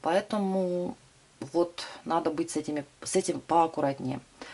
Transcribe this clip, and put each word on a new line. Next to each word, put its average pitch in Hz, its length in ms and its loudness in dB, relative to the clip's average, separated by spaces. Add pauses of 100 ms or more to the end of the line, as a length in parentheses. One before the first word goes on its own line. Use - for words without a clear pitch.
Поэтому 185 960 0 (440)
вот 170 440 0 (200)
надо 165 260 2
быть 165 220 -2
с - 40 -2
этими, 151 280 -4 (180)
с - 140 -2
этим 175 240 0
поаккуратнее. 143 800 2 (340)